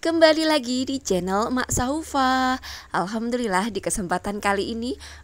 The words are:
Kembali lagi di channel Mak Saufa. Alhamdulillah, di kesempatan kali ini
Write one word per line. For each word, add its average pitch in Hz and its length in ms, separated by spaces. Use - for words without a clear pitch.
Kembali 320 480
lagi 254 400
di 269 160
channel 190 480
Mak 254 160
Saufa. 262 880
Alhamdulillah, 220 720
di 185 160
kesempatan 180 560
kali 202 320
ini 233 240